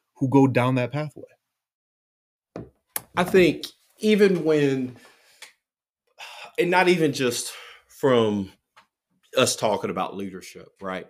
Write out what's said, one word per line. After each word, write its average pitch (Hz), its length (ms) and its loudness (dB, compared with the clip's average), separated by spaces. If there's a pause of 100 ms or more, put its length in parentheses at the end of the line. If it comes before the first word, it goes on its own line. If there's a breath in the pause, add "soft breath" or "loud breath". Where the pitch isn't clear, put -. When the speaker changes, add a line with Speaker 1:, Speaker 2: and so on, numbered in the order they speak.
(160)
Speaker 1:
who 139 120 -2
go 135 180 6
down 127 280 2
that 123 180 -2
pathway? 147 320 -10 (1900)
Speaker 2:
I 180 80 0
think 180 420 2 (340)
even 202 440 2
when, 135 520 0 (1600 loud breath)
and 175 120 2
not 180 180 4
even 160 240 2
just 127 400 -4 (360 loud breath)
from 107 600 0 (840)
us 127 200 0
talking 117 340 -2
about 90 260 -6
leadership, 92 520 -14 (120)
right? 92 300 -10